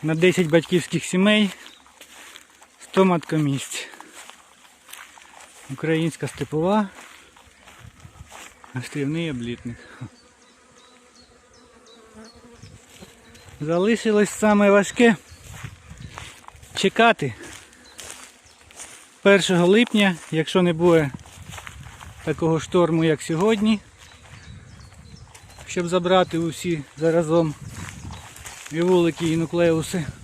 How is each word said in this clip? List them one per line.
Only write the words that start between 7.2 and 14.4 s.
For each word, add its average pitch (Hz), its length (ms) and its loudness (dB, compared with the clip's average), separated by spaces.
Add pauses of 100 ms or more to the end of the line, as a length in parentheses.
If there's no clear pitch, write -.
острівний 147 560 -6
облітник. 120 460 -10 (3750)
Залишилось 202 680 0
саме 208 400 4